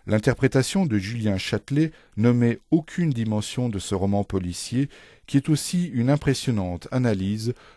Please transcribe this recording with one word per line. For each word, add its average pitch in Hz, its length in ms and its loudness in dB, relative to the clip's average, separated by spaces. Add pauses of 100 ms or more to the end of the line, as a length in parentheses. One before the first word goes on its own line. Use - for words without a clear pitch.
L'interprétation 127 760 2
de 113 140 0
Julien 104 400 -2
Châtelet 139 520 -2 (280)
n'omet 120 400 2 (120)
aucune 156 440 0
dimension 113 560 -2
de 101 80 -4
ce - 160 -4
roman 98 280 0
policier, 95 680 -4 (360)
qui 139 120 2
est 139 100 2
aussi 175 380 0
une 123 240 0
impressionnante 110 800 0
analyse 110 640 0 (220)